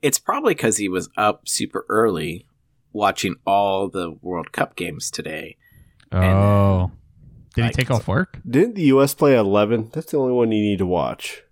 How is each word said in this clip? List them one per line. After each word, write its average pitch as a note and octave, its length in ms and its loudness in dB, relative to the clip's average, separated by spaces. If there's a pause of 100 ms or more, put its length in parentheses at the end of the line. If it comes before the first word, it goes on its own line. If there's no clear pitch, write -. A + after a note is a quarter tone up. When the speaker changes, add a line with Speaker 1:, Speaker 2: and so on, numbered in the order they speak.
Speaker 1:
It's C#3+ 180 0
probably A#3+ 340 0
'cause A2 240 0
he G#2 120 -2
was F2+ 260 -4
up - 320 -2
super - 400 -6
early F2 580 -2 (460)
watching G2 440 -2 (120)
all G2 400 0
the F2 340 -8
World F2 300 -8
Cup - 240 -6
games D#2+ 340 -10
today. - 460 -12 (560)
And, F#2 140 0
Speaker 2:
Oh. G2 640 4 (640)
Did A#2 60 0
he A#2 80 2
Speaker 1:
like, - 60 -8
Speaker 2:
take B2+ 160 -2
off A2+ 160 0
work? C#3+ 400 -2
Speaker 3:
Didn't F3+ 280 2
the G3 80 -6
U C#3 180 6
S C#3 120 2
play C#3+ 220 4
at A#2+ 40 6
eleven? G#2+ 540 2
That's - 180 -10
the D#3 60 -2
only B2+ 160 0
one A#2 180 2
you G#2+ 100 2
need G#2 180 0
to F#2+ 60 0
watch. E2 680 -4